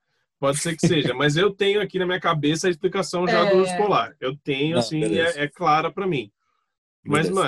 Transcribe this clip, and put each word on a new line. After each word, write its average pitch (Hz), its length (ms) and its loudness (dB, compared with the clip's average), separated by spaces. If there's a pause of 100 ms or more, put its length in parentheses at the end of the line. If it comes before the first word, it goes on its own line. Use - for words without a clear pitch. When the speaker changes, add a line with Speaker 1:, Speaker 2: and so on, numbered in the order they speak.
(400)
Speaker 1:
Pode 139 200 0
ser 170 180 -4
que 170 100 2
seja. 143 280 0
Mas 147 220 2
eu 202 140 4
tenho 202 300 0
aqui 190 160 -6
na 180 80 -2
minha 180 140 -2
cabeça 160 480 0
a - 20 2
explicação 180 580 -2
já 170 180 4
do 202 120 2
Speaker 2:
É. 185 40 6
Speaker 1:
urso 180 160 0
polar. 170 420 0
Eu 135 180 -4
tenho, 147 360 -2
Speaker 3:
Não, 170 60 0
Speaker 1:
assim, 156 200 -2
Speaker 3:
beleza. 165 400 0
Speaker 1:
é, 147 60 -2
é - 20 -2
clara 160 440 0
pra 196 140 -6
mim. 135 260 -4 (720)
Mas, 160 260 0
Speaker 3:
Beleza. 185 40 -4 (140)